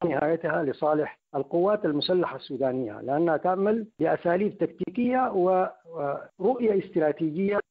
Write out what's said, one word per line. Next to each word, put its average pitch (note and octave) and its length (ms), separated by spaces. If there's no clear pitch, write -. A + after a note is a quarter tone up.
نهايتها D#3+ 580
لصالح D3+ 560
القوات F3 500
المسلحة D#3 520
السودانية، B2+ 640
لأنها D3+ 360
تعمل G3 500
بأساليب E3+ 600
تكتيكية B3 720
ورؤية F#3 1500
استراتيجية E3 720